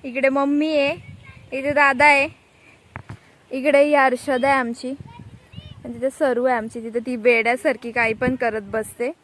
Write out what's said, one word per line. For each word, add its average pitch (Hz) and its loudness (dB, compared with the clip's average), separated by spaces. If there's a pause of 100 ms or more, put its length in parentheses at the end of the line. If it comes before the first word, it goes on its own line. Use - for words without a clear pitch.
इकडे 269 -2
मम्मी 294 0
आहे, 277 0 (680)
इथे 285 -2
दादा 277 4
आहे, 285 6 (1200)
इकडे 277 4
ही 294 4
अर्षदा 262 2
आहे 269 2
आमची, 247 -6 (920)
आणि 233 -12
तिथे 240 -4
सरू 254 0
आहे 254 2
आमची, 220 -8
तिथे 226 -6
ती 247 -6
वेड्यासारखी 233 0
काही 226 0
पण 254 -2
करत 220 -2
बसते. 220 -6 (120)